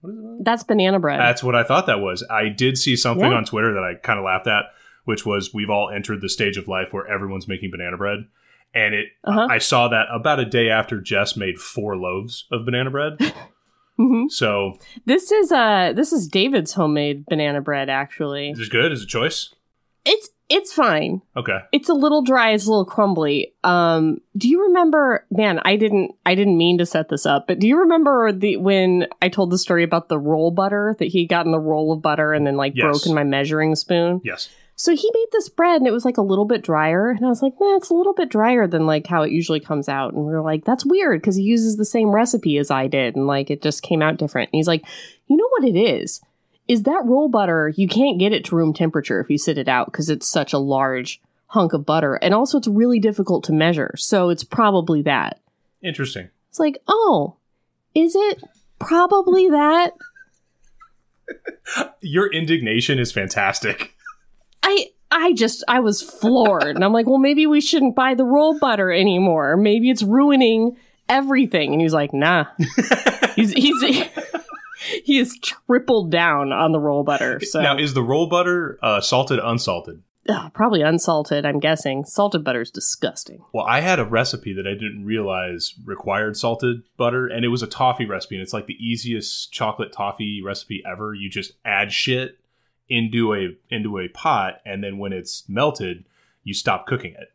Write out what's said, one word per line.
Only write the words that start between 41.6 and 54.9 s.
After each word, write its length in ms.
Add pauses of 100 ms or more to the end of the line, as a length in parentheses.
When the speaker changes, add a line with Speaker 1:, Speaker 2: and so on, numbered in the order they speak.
Speaker 2:
the 80
same 240
recipe 480
as 140
I 160
did." 280
And, 120
like, 240
it 100
just 220
came 180
out 160
different. 340
And 60
he's 100
like, 160 (440)
"You 100
know 120
what 160
it 120
is? 420 (480)
Is 160
that 220
roll 240
butter, 460
you 120
can't 300
get 160
it 120
to 100
room 180
temperature 460
if 100
you 80
sit 220
it 80
out 260
'cause 160
it's 160
such 260
a 60
large 640 (260)
hunk 260
of 120
butter. 300
And 180
also 240
it's 100
really 320
difficult 440
to 100
measure. 440
So 320
it's 160
probably 580